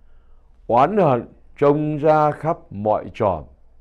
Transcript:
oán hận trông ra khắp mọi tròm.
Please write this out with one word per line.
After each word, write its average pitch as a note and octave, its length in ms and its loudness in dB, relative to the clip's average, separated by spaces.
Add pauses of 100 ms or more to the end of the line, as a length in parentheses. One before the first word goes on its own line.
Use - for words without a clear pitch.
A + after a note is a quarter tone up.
(680)
oán C#3+ 300 2
hận C3+ 300 0 (300)
trông D3+ 400 0
ra D3+ 340 2
khắp D#3 260 -6 (120)
mọi G#2 440 -4
tròm. F2+ 300 -2 (380)